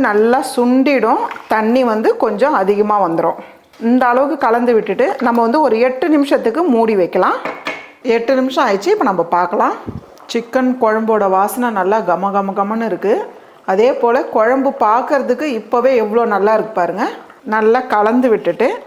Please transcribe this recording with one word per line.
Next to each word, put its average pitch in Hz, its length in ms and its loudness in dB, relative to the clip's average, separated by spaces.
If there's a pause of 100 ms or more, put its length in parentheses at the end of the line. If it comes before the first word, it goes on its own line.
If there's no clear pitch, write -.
நல்லா 220 320 2 (140)
சுண்டிடும், 254 720 2 (300)
தண்ணி 226 360 2
வந்து 226 200 2 (120)
கொஞ்சம் 233 380 0
அதிகமா 208 360 0 (100)
வந்துரும். 165 340 -2 (480)
இந்த 254 220 4
அளவுக்கு 277 340 0
கலந்து 240 320 2
விட்டுட்டு 214 320 0 (180)
நம்ம 240 100 2 (100)
வந்து 294 200 2
ஒரு 226 100 2 (120)
எட்டு 254 260 -2
நிமிஷத்துக்கு 277 480 0 (120)
மூடி 226 260 2
வைக்கலாம். 196 360 0 (800)
எட்டு 233 220 0
நிமிஷம் 262 300 0
ஆயிடுச்சு, 202 260 0
இப்போ 415 180 0
நம்ம 170 120 0 (120)
பார்க்கலாம். 214 400 0 (560)
சிக்கன் 254 400 -2 (100)
குழம்போட 220 420 2 (140)
வாசனை 220 300 0 (140)
நல்லா 196 160 0 (100)
கம 180 300 0
கம 196 220 -2
கமன்னு 220 320 -4
இருக்கு. 190 220 0 (580)
அதே 214 180 4 (100)
போல 240 220 2 (140)
குழம்பு 254 340 2 (140)
பார்க்கறதுக்கு 247 640 0 (100)
இப்போவே 240 340 0 (120)
எவ்வளோ 220 280 0
நல்லா 202 260 2
இருக்கு 180 220 -6
பாருங்க. 175 240 -2 (520)
நல்லா 220 240 2 (140)
கலந்து 226 400 2
விட்டுட்டு 196 340 0 (200)